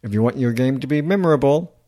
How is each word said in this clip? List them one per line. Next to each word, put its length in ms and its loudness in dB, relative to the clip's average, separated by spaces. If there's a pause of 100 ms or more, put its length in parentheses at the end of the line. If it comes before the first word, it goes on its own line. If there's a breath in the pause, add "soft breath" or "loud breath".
If 120 -8
you 100 2
want 140 0
your 140 0
game 280 0
to 80 -8
be 160 -2
memorable 720 0 (120)